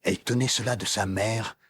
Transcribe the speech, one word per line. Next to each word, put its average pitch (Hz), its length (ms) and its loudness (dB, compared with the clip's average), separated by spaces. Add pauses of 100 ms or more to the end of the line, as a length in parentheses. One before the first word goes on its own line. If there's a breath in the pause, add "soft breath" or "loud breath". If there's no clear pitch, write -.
Elle 92 180 0
tenait 123 280 2
cela 123 280 0
de 92 100 -6
sa 101 200 0
mère, 95 520 -2 (120 soft breath)